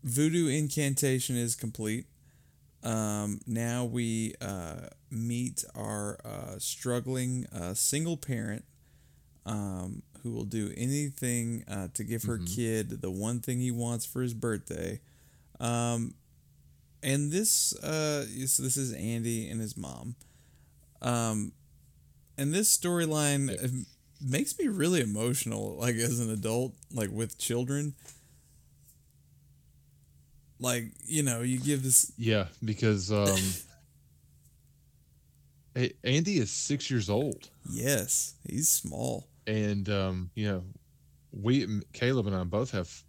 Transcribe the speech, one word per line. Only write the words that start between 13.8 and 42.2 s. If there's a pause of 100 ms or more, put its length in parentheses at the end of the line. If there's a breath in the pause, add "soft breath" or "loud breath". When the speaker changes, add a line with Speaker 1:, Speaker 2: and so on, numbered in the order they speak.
Speaker 1:
for
his
birthday. (580 soft breath)
Um, (880)
and
this,
uh, (200)
so
this
is
Andy
and
his
mom. (880 soft breath)
Um, (840)
and
this
storyline,
Speaker 2:
Yep.
Speaker 1:
uh, (520)
makes
me
really
emotional,
like,
as
an
adult, (160)
like,
with
children. (2750 loud breath)
Like, (140)
you
know,
you
give
this
Speaker 2:
Yeah, (160)
because,
um,
Speaker 1:
<laughs>
Speaker 2:
A-, (100)
Andy
is
six
years
old. (220)
Speaker 1:
Yes, (100)
he's
small. (180)
Speaker 2:
And,
um,
you
know, (640)
we,
m-,
Caleb